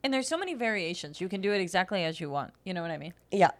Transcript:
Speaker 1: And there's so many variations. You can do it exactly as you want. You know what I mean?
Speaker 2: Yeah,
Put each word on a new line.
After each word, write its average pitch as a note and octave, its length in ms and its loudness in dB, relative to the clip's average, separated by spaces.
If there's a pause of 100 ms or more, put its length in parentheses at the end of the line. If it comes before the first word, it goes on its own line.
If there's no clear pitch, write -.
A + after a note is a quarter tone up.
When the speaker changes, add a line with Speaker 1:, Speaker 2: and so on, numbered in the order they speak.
Speaker 1:
And C4+ 100 2
there's C4 140 0
so E4 100 0
many F#4 160 -4
variations. F3+ 640 -2
You F#3 80 -4
can F#3+ 140 -4
do G3+ 100 2
it G3+ 80 2
exactly F#3 460 0
as D#3+ 160 -4
you D3 80 -6
want. C#3 240 -4 (100)
You F#3+ 100 -6
know F3 100 -4
what E3 80 -4
I D#3 80 -6
mean? D#3 140 -12 (180)
Speaker 2:
Yeah, F#3+ 180 8 (100)